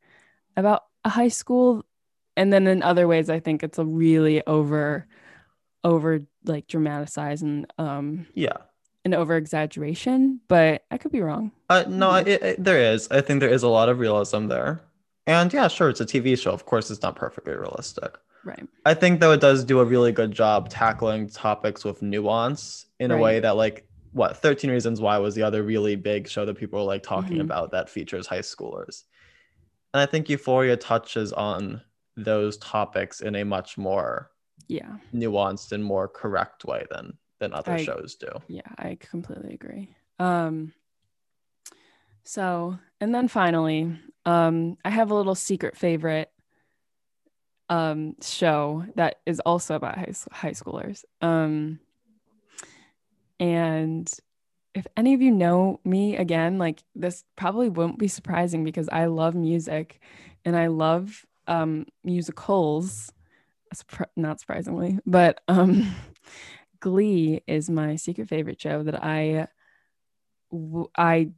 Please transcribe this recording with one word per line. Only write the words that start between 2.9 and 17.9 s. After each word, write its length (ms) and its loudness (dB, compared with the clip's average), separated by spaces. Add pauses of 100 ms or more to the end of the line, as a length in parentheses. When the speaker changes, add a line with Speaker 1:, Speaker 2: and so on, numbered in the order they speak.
Speaker 1:
ways, 220 4
I 100 0
think 240 -2
it's 140 -8
a 80 0
really 600 4
over, 580 0 (760)
over, 380 2 (240)
like, 220 -4
dramatized 760 -4
and, 340 -6
um, 560 -6
Speaker 2:
Yeah. 240 -4 (460)
Speaker 1:
an 100 0
over 220 0
exaggeration, 1120 -2
but 420 4
I 80 -8
could 140 -8
be 100 -2
wrong. 300 -4 (180)
Speaker 2:
Uh, 200 6
no, 220 2
Speaker 1:
Mm-hmm. 180 4
Speaker 2:
it, 140 2
it, 200 -2
there 300 6
is. 180 -2
I 80 4
think 220 2
there 80 4
is 120 4
a 60 2
lot 220 6
of 100 2
realism 480 0
there. 340 -4 (440)
And 280 4
yeah, 160 4
sure, 200 2
it's 120 -2
a 40 0
T 140 0
V 160 2
show. 160 -2
Of 140 -8
course, 260 -2
it's 100 -10
not 140 -4
perfectly 380 -8
realistic. 640 -10 (260)